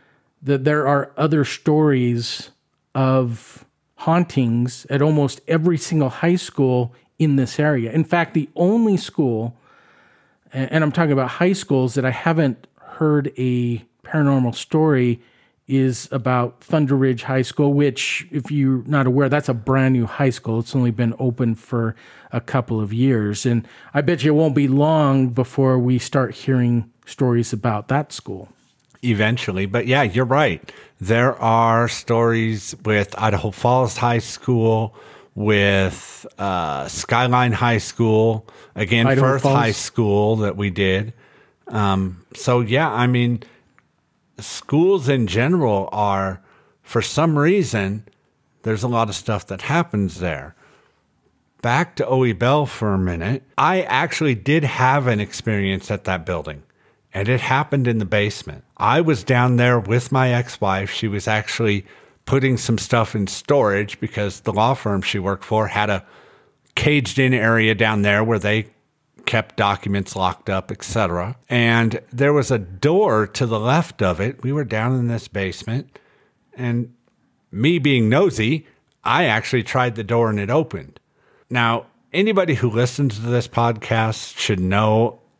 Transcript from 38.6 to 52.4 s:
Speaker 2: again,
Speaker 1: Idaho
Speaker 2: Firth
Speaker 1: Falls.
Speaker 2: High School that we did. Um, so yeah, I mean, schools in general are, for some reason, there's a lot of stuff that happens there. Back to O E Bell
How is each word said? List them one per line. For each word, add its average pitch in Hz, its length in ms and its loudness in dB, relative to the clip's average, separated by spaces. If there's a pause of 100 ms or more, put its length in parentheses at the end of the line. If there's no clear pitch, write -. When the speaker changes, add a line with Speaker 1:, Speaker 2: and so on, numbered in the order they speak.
Speaker 2:
again, 113 320 0
Speaker 1:
Idaho 135 280 4
Speaker 2:
Firth 131 100 -2
Speaker 1:
Falls. 139 120 4
Speaker 2:
High 117 160 2
School 107 640 0
that 104 180 -2
we 101 140 -2
did. 98 420 0 (560)
Um, 95 640 -2
so 123 280 0
yeah, 131 280 0
I 120 180 0
mean, 120 360 0 (960)
schools 156 720 0
in 127 180 2
general 117 640 0
are, 98 500 -2 (400)
for - 200 -2
some 151 360 0
reason, 120 720 0 (560)
there's 110 200 -2
a 131 40 -2
lot 113 220 0
of 95 60 -6
stuff 104 320 -4
that 95 160 -10
happens 107 580 -2
there. 78 340 -6 (1080)
Back 127 360 -2
to 139 100 -2
O 131 180 2
E 117 80 0
Bell 131 320 2